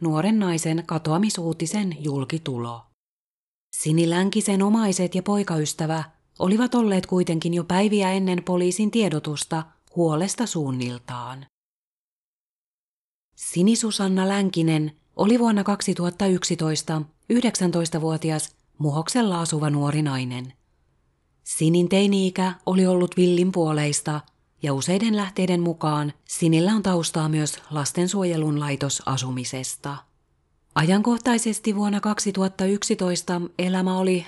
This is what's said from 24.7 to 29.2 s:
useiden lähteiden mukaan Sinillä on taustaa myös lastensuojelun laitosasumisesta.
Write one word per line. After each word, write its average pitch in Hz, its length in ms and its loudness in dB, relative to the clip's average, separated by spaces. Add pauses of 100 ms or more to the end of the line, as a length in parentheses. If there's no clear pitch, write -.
useiden 190 420 0
lähteiden 185 460 0
mukaan 151 520 -2 (120)
Sinillä 170 500 2
on 202 80 0
taustaa 165 460 0
myös 151 320 -2 (100)
lastensuojelun 160 880 -2
laitosasumisesta. 131 1400 -6 (800)